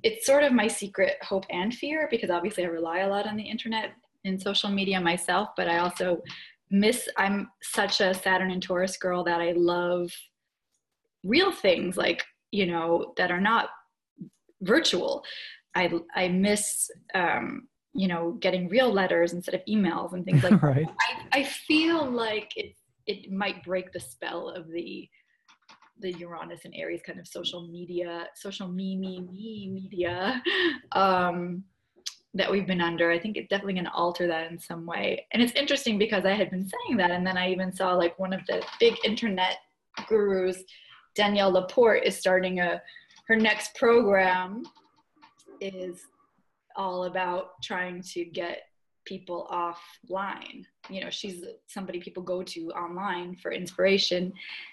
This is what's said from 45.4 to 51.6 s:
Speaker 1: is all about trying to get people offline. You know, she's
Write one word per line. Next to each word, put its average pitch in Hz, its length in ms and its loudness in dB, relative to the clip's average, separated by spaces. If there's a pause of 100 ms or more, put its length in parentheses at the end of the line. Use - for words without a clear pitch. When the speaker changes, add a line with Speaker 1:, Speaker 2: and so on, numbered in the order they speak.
Speaker 1:
is 185 460 -10 (680)
all 180 300 -4
about 180 580 -4
trying 180 400 -6
to 175 220 -8
get 170 380 -8 (420)
people 185 480 -10
offline. 175 1120 -8 (240)
You 190 140 -10
know, - 80 -8
she's 180 340 -10 (240)